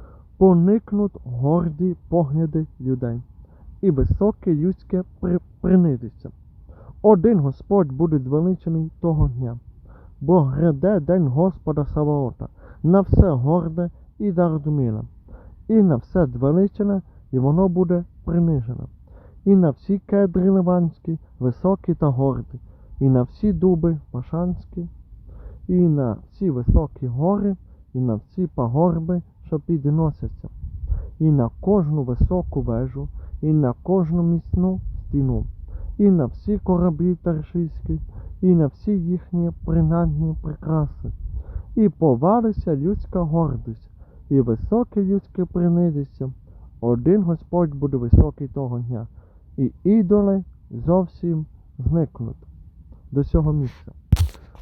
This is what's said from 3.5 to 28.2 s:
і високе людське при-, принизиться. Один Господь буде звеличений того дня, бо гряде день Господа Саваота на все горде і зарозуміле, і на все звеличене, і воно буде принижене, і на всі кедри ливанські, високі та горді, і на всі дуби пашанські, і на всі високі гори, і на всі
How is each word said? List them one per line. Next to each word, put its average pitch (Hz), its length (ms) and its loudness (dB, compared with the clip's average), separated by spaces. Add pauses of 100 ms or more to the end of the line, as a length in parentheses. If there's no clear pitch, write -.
і 190 100 4
високе 175 640 0
людське 180 480 -2 (160)
при-, 175 200 0 (220)
принизиться. 147 680 2 (720)
Один 208 380 6
Господь 147 520 0
буде 151 280 0
звеличений 160 720 -2 (100)
того 156 260 2
дня, 123 320 -6 (640)
бо 165 200 4
гряде 156 580 0
день 165 280 0
Господа 151 580 -2
Саваота 147 600 -4 (360)
на 180 180 4
все 185 300 6
горде 160 580 0 (300)
і 208 120 -2
зарозуміле, 151 720 0 (680)
і 220 160 4
на 165 120 4
все 165 300 0
звеличене, 175 760 0 (300)
і 131 80 0
воно 160 300 2
буде 175 340 0 (220)
принижене, 160 580 -2 (600)
і 196 100 6
на 180 140 6
всі 190 300 -4
кедри 190 500 2
ливанські, 175 720 0 (200)
високі 170 540 -2
та 156 140 0
горді, 127 520 -2 (400)
і 139 100 2
на 127 140 4
всі 208 300 -2
дуби 165 460 0 (120)
пашанські, 170 760 -8 (800)
і 180 200 4
на 139 300 0 (140)
всі 190 180 -4
високі 135 580 0
гори, 190 480 -2 (380)
і 127 60 -4
на 120 160 0
всі 175 320 -6